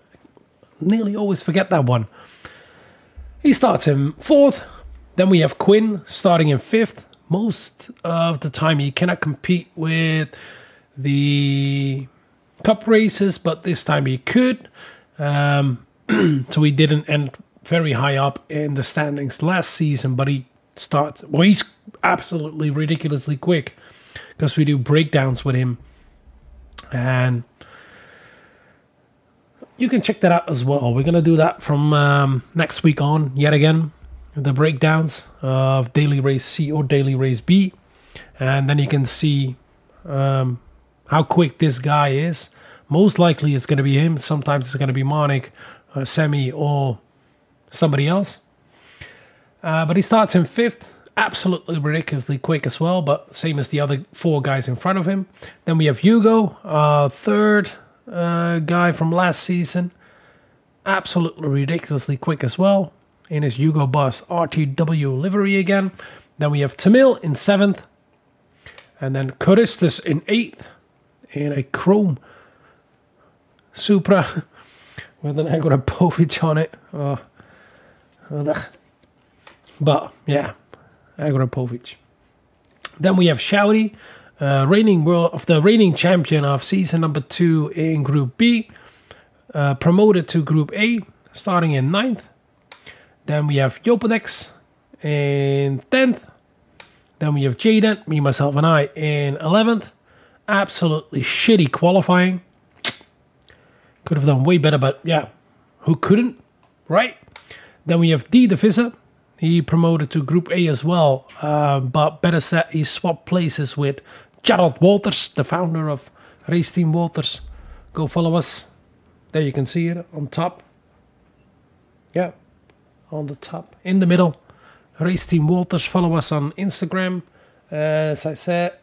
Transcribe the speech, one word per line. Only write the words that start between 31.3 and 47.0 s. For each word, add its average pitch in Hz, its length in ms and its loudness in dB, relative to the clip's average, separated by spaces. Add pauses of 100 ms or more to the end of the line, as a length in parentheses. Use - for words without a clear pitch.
that 156 260 2
from, 143 300 2
um, 143 500 2 (120)
next 165 280 -4
week 151 180 2
on, 147 340 0
yet 147 200 2
again. 156 380 2 (420)
The 139 180 -2
breakdowns 156 720 0 (160)
of 131 500 0
Daily 147 280 0
Race 135 240 -2
C 147 280 -6
or 151 100 -2
Daily 135 320 0
Race 127 260 -2
B. 190 320 2 (680)
And 135 280 0
then 147 100 2
you 139 100 0
can 139 160 0
see, 139 520 -2 (500)
um, 135 520 -2 (480)
how 156 160 2
quick 165 360 2
this 143 200 0
guy 147 300 0
is. 147 420 -4 (380)
Most 175 300 4
likely 151 360 2
it's 123 120 -4
gonna 139 160 0
be 139 160 2
him. 160 200 2
Sometimes 143 480 -2
it's - 100 -12
gonna 135 160 -2
be 135 120 -2
Marnik, 143 460 -2 (440)
uh, 135 100 -6
Semi, 143 460 -2
or 143 480 -2 (720)